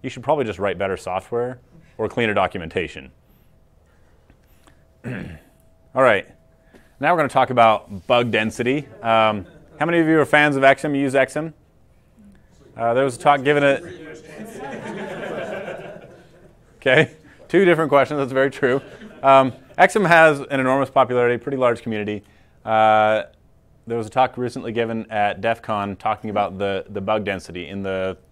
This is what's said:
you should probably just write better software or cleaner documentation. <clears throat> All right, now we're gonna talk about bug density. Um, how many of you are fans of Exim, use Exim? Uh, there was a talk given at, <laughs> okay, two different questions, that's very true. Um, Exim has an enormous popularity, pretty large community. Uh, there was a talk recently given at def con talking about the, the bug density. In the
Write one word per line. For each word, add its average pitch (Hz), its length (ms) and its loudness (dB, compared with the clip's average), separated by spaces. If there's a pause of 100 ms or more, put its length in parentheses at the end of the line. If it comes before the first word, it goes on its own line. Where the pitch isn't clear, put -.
you 131 80 -10
should 123 140 -14
probably 147 200 0
just 101 160 -6
write 95 180 -2
better 98 200 -4
software 120 600 -6 (400)
or 107 120 -4
cleaner 113 240 -2
documentation. 85 800 -4 (1900)
<clears throat> - 0 -
All - 1000 -8
right, 107 240 2 (720)
now 135 140 0
we're 123 40 0
gonna 143 120 0
talk 127 200 0
about 110 580 2
bug 120 220 2
density. 113 600 -2 (120)
Um, 110 440 2 (340)
how 151 60 -2
many 170 140 2
of 160 80 2
you 160 120 4
are 139 60 4
fans 147 320 2
of 135 60 0
Exim, 139 360 4
use 139 140 -2
Exim? 151 400 -2 (1200)
Uh, 117 180 -2
there 135 120 2
was 127 100 -4
a - 40 -20
talk 143 220 2
given 143 220 2
at, 139 200 2
<laughs> - 3000 -14
okay, 131 340 2 (360)
two 185 160 4
different 165 240 4
questions, 139 300 2
that's 135 160 -4
very 135 180 0
true. 139 300 -2 (400)
Um, 135 320 6 (240)
Exim 190 280 2
has 160 360 6
an 135 180 -4
enormous 131 300 0
popularity, 123 520 2
pretty 139 160 -6
large 120 260 0
community. 104 380 -6 (440)
Uh, 110 580 4 (640)
there 117 120 -6
was 110 100 -6
a - 20 -14
talk 127 280 0
recently 120 340 -8
given 113 400 -4
at 104 300 -2
def 113 200 -4
con 101 360 -6
talking 110 320 -6
about 98 280 -4
the, 98 300 -4
the 101 140 -10
bug 107 240 -2
density. 90 420 -8
In 98 160 -10
the 95 320 -6 (160)